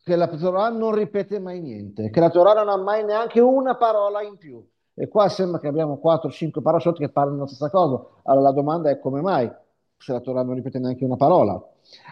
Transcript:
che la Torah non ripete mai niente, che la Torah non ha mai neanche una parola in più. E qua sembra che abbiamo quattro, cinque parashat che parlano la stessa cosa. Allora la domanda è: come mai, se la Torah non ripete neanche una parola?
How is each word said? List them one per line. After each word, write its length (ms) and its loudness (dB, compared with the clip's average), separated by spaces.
che 140 -2
la 120 2
Torah 420 -2
non 240 -2
ripete 440 -4
mai 220 -12
niente, 500 -10
che 100 2
la 100 6
Torah 240 6
non 140 2
ha 80 0
mai 280 -2
neanche 360 0
una 360 4
parola 460 0
in 140 -14
più. 300 -20
E 140 -8
qua 200 4
sembra 320 -4
che 80 -6
abbiamo 300 -2
quattro, 320 2
cinque 320 -8
parashat 340 2
che 140 -4
parlano 300 -2
la 60 -8
stessa 220 -8
cosa. 340 0
Allora 260 4
la 40 2
domanda 380 0
è: 80 0
come 220 -6
mai, 300 0
se 160 -10
la 80 -4
Torah 220 -4
non 120 -6
ripete 240 -8
neanche 260 -6
una 120 -2
parola? 460 2